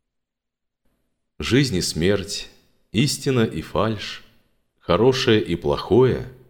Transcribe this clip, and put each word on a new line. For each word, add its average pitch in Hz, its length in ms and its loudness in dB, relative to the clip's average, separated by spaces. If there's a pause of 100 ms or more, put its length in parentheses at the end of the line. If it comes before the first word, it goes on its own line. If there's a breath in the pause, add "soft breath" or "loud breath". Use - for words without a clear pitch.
(1400)
Жизнь 104 380 0
и 82 60 -2
смерть, 92 680 -2 (440)
истина 127 520 0
и 78 180 -6
фальшь, 101 640 -6 (540)
хорошее 110 640 2
и 85 140 -2
плохое — 76 760 0 (180)